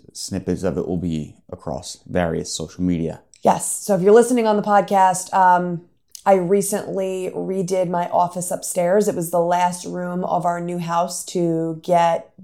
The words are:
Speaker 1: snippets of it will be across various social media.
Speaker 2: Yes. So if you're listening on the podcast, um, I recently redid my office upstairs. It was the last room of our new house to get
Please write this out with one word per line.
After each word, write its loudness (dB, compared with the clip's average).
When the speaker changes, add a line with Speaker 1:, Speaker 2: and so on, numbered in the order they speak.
Speaker 1:
snippets -6
of -2
it -2
will -2
be -4
across -10
various -2
social -8
media. -2
Speaker 2:
Yes. 0
So -4
if 0
you're 6
listening 4
on 2
the 0
podcast, 2
um, 4
I 6
recently 0
redid -2
my -2
office 0
upstairs. 0
It 0
was -4
the 2
last 0
room -6
of 0
our -2
new -6
house -2
to -2
get 2